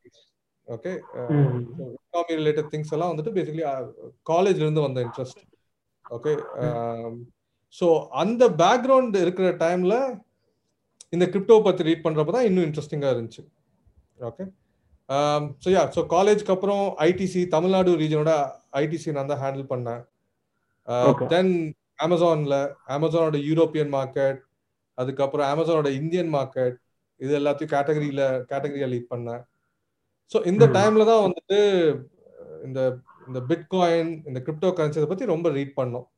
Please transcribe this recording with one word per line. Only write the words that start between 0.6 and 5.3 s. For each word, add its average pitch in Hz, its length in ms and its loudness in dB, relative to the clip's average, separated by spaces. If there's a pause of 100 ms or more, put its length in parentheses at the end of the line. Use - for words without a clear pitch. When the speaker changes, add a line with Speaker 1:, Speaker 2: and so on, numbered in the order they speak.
Speaker 1:
ஓகே, 160 320 -10 (180)
ஆ, 123 100 -8
Speaker 2:
ம். 123 380 0 (120)
Speaker 1:
so 131 100 -12
எக்கானமி 170 420 -8
ரிலேட்டட் 151 420 -2
திங்ஸ் 151 200 -8
எல்லாம் 160 260 -2
வந்துட்டு 156 120 -6
basically, 160 340 -4
ஆ, 135 240 -6 (420)
காலேஜ்ல 180 260 4
இருந்து 156 260 0
வந்த 127 240 -2
இன்ட்ரெஸ்ட். - 560 -12 (480)